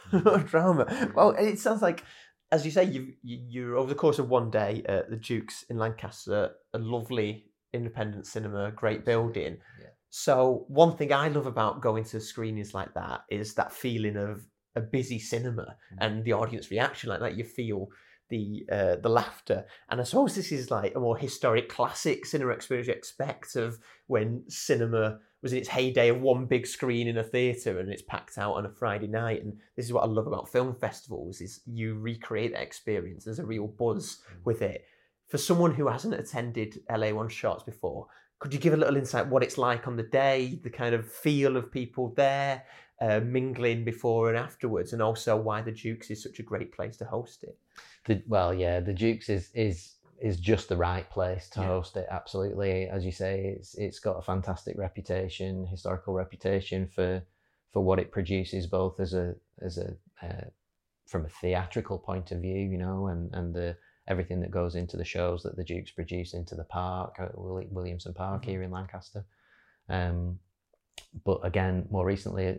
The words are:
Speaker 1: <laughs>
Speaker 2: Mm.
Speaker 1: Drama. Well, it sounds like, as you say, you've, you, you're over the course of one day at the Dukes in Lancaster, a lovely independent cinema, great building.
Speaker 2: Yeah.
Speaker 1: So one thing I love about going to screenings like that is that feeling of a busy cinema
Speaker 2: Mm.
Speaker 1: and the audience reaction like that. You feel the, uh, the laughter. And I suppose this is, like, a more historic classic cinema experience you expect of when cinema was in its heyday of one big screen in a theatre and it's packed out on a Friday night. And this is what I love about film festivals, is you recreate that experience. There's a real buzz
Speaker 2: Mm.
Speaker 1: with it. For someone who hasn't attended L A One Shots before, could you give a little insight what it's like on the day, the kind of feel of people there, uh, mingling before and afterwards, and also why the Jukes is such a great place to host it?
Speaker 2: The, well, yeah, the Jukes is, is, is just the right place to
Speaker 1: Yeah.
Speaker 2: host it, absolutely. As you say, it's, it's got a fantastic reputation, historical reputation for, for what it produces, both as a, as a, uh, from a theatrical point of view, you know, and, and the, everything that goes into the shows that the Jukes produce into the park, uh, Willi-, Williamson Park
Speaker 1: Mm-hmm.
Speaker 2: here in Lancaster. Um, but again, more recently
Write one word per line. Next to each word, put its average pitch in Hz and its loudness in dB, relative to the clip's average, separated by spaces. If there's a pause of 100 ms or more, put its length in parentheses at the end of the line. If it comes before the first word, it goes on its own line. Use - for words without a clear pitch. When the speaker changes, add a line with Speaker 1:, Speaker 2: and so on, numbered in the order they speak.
Speaker 1:
<laughs> - -4
Speaker 2:
Mm. 190 6
Speaker 1:
Drama. 180 4
Well, 208 10
it 214 2
sounds 214 2
like, 170 2 (480)
as 156 4
you 156 0
say, 185 6
you've, 131 -2
you, 120 -10 (100)
you're 120 -2
over 131 2
the 143 0
course 147 6
of 123 0
one 117 4
day 107 2
at 98 0
the 117 -6
Dukes 113 -4
in 113 -4
Lancaster, 104 -2 (240)
a 117 -2
lovely 113 -2 (260)
independent 113 -6
cinema, 104 -4
great 107 0
building. 113 2 (240)
Speaker 2:
Yeah. - -20 (240)
Speaker 1:
So 131 4
one 165 8
thing 147 0
I 143 4
love 147 0
about 117 0
going 110 2
to 110 -6
screenings 110 -6
like 95 -6
that - -6
is 104 -4
that - 0
feeling 110 -2
of 104 -4 (320)
a 113 0
busy 120 -2
cinema 117 -4 (180)
Speaker 2:
Mm. - -14
Speaker 1:
and 110 0
the 113 4
audience 113 -2
reaction 117 0
like 98 -2
that. 107 -2
You 113 -6
feel 104 -6 (420)
the, 104 -4
uh, 92 4
the 113 0
laughter. - 0 (240)
And 123 0
I 120 0
suppose 254 4
this 196 -4
is, 127 -4
like, 107 0
a 131 0
more 117 2
historic 120 2
classic - -2
cinema 131 0
experience 123 -2
you - 0
expect - -8
of 113 -2 (280)
when 117 0
cinema 113 0 (240)
was 127 -2
in 127 0
its 127 -6
heyday 127 4
of 127 4
one 127 4
big 123 2
screen 120 -2
in 113 0
a 113 0
theatre 120 0
and 95 -4
it's - -10
packed - -10
out 101 -2
on 104 -2
a 98 -8
Friday 107 -4
night. 113 -2
And 104 -8 (180)
this 120 -4
is 117 -6
what - 4
I - 2
love 110 2
about - -4
film 127 2
festivals, - -8
is 98 -12
you 110 -4
recreate 113 -4
that - -4
experience. 90 -4
There's 110 -6
a - -6
real 107 -4
buzz 110 -2 (100)
Speaker 2:
Mm. - -20
Speaker 1:
with 113 2
it. - -4 (440)
For - -4
someone 170 4
who 143 2
hasn't 147 -2
attended 117 -4
L 110 2
A 107 2
One 110 -2
Shots 110 -2
before, - -6 (380)
could 139 -4
you 143 -2
give 160 4
a - 4
little 143 4
insight 135 0
what 131 4
it's - -2
like 123 0
on 120 -4
the 113 -2
day, 131 2
the 120 -8
kind 120 0
of 113 -2
feel 139 4
of 120 -2
people 123 -4
there, 139 2 (380)
uh, 110 4
mingling 120 0
before 113 2
and 113 2
afterwards, 117 -2
and 113 -2
also 113 2
why 110 0
the 110 -4
Jukes 113 -8
is 107 -8
such - -12
a - -10
great 107 -6
place - -8
to - -8
host - -8
it? - -16 (480)
Speaker 2:
The, 104 2
well, 92 4
yeah, 90 2
the 95 -2
Jukes 113 2
is, 92 0
is, 104 0 (260)
is 104 2
just 101 4
the 90 2
right 90 0
place 92 -2
to 98 -2
Speaker 1:
Yeah. 92 0
Speaker 2:
host 92 0
it, 92 -4
absolutely. 95 -2
As 92 -2
you 92 -2
say, 95 -2 (100)
it's, - -16
it's 101 -6
got 95 -2
a 95 -10
fantastic 92 -4
reputation, 92 -4
historical 92 -4
reputation 95 -2
for, 92 0 (500)
for 101 2
what 95 6
it - -2
produces, 92 0
both 92 0
as 92 -2
a, 90 0 (280)
as 90 -6
a, 92 -6 (260)
uh, 87 -8 (640)
from 85 -4
a 80 -8 (100)
theatrical 90 0
point 92 -6
of 87 -4
view, 95 -2 (120)
you 90 -2
know, 95 -2
and, 85 -4
and 85 -4
the, 87 -2 (320)
everything 90 -2
that 90 -4
goes 87 -2
into 87 -6
the 85 -6
shows 87 -2
that - -8
the 90 -6
Jukes 90 -6
produce 87 -6
into 87 -8
the 82 -8
park, 90 -6
uh, 92 -6
Willi-, 92 -8
Williamson 90 -8
Park 95 -6
Speaker 1:
Mm-hmm. - -8
Speaker 2:
here 95 -4
in 92 -8
Lancaster. 95 -10 (640)
Um, 87 -2 (840)
but 98 2
again, 92 0
more 92 0
recently 95 -2